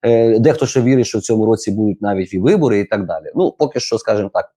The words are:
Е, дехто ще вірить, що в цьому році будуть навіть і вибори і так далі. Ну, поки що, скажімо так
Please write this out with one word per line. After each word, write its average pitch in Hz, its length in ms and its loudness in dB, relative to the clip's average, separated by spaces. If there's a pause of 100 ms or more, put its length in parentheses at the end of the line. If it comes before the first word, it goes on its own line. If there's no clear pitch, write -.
Е, 113 380 2
дехто 135 260 2
ще 127 160 0
вірить, 123 260 2
що 110 120 -4
в - 20 -6
цьому 110 240 0
році 110 260 0
будуть 104 300 -2
навіть 98 320 -4
і 95 60 -2
вибори 131 400 2
і 101 60 -2
так 101 200 -4
далі. 80 200 -8 (100)
Ну, 170 240 0
поки 143 200 -2
що, - 180 -4
скажімо 104 360 -2
так 87 120 -2 (120)